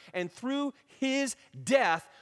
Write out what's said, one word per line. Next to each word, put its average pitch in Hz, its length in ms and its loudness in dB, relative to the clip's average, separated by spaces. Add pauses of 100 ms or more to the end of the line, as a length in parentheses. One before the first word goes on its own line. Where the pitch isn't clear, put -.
(120)
and 180 200 -4
through 277 420 -4 (140)
his 269 480 -2 (280)
death, 185 460 2 (120)